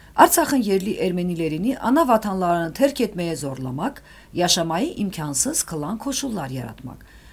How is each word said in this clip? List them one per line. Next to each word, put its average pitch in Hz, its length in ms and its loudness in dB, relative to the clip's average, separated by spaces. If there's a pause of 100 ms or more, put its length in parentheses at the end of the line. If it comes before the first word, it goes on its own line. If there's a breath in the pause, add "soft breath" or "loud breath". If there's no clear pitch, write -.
(160 loud breath)
Artsak'ın 302 400 6
yerli 196 380 2
Ermenilerini 175 840 0
ana 269 300 2
vatanlarını 180 640 2
terk 269 280 0
etmeye 175 360 -2
zorlamak, 135 680 -6 (300 loud breath)
yaşamayı 175 640 0
imkansız 180 680 -4
kılan 160 360 -6
koşullar 233 500 -6
yaratmak. 120 580 -12 (260 loud breath)